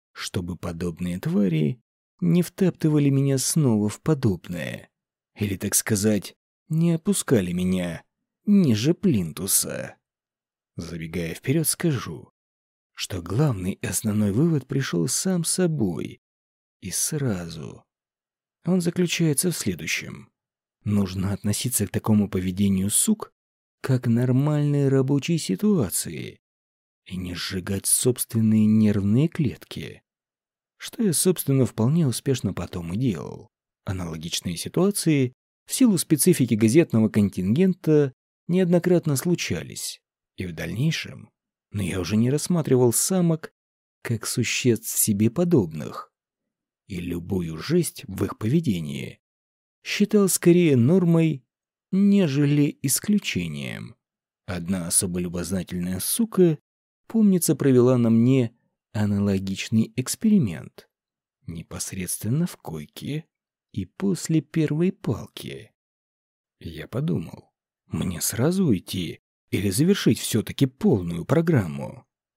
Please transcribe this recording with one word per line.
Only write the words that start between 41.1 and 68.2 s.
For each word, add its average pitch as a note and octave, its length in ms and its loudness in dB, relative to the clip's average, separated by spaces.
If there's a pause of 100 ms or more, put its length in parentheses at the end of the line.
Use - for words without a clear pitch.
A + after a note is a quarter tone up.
но G2+ 120 -4
я F#2 180 -4
уже F2+ 160 -2
не A#2+ 140 4
рассматривал C3+ 640 2
самок E3+ 600 0 (500)
как A2+ 240 -6
существ - 600 0
себе G#2+ 420 2
подобных, F#2 840 0 (720)
и F2 140 -8
любую F2 580 -6
жесть D#3 500 -2
в F#2+ 160 -4
их - 140 -6
поведении F2 840 -2 (640)
считал G3+ 440 2
скорее E3+ 480 4
нормой, E3 680 4 (460)
нежели D3 920 4
исключением. D2 1120 -4 (500)
Одна F2 400 -6
особо F2+ 340 -2
любознательная F2+ 800 -4
сука, F#3 580 2 (480)
помнится, F#3+ 480 2
провела B2+ 440 4
на A#2 120 4
мне A#2+ 440 4 (380)
аналогичный G2+ 1040 0
эксперимент, C3 920 -2 (580)
непосредственно F#2 1000 -6
в - 100 -8
койке C3+ 720 -10 (460)
и G2 120 -6
после E3 560 -2
первой D#3 520 0
палки. - 800 -10 (880)
Я E2 280 -14
подумал, D3 600 -6 (400)
мне E2 320 -4